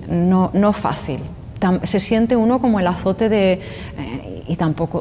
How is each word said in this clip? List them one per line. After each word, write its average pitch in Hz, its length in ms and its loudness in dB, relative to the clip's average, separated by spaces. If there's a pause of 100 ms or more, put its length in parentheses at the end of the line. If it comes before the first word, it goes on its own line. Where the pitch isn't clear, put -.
no, 180 460 4
no 208 180 4
fácil. - 460 -4 (400)
Tam-, 185 260 2
se - 140 0
siente 226 380 2
uno 233 240 2
como 233 180 2
el 185 80 2
azote 185 420 0
de... 196 260 4
Eh, - 920 -10
y 156 80 -2
tampoco, 165 460 -2